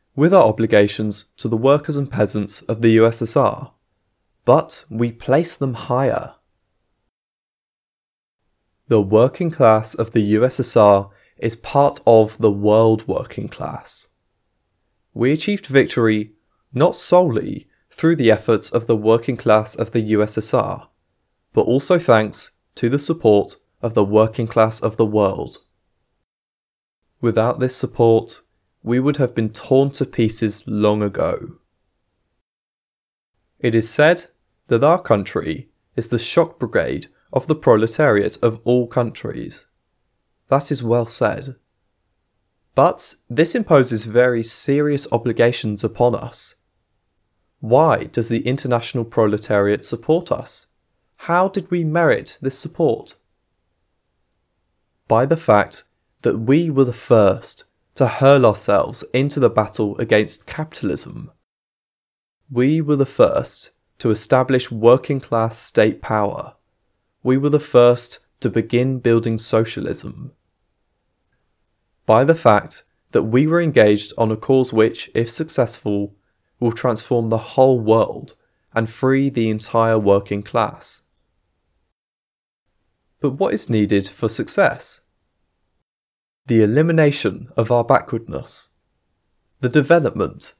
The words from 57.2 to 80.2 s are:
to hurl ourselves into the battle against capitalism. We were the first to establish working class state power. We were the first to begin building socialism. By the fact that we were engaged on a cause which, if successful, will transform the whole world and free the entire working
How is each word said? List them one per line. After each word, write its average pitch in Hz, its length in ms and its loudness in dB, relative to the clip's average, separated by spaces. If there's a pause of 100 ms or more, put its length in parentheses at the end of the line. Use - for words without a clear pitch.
to 131 120 2
hurl 135 380 4
ourselves - 640 0
into 139 280 -2
the 123 100 4
battle 101 480 -2
against 107 480 0
capitalism. - 840 -10 (1200)
We 135 280 0
were 147 160 0
the 135 120 2
first - 640 0 (260)
to 117 140 -2
establish 127 580 0
working 123 500 2
class 113 380 -4
state - 420 0
power. - 540 -4 (720)
We 127 140 2
were 143 120 0
the 143 100 2
first 120 600 2 (220)
to 120 80 -2
begin 123 500 -2
building 117 400 0
socialism. - 920 -6 (1700)
By 110 180 4
the 156 120 2
fact - 480 2 (280)
that 92 120 2
we 123 240 2
were 165 140 0
engaged 110 540 2
on 110 160 -2
a 110 60 -4
cause 131 340 0
which, 110 440 0
if 117 160 -4
successful, 107 800 -6 (460)
will 120 120 0
transform 117 580 -4
the 110 80 0 (180)
whole 131 240 4
world 110 560 0 (380)
and 113 160 -2
free 135 400 0
the 117 200 -2
entire 113 480 0
working 101 460 0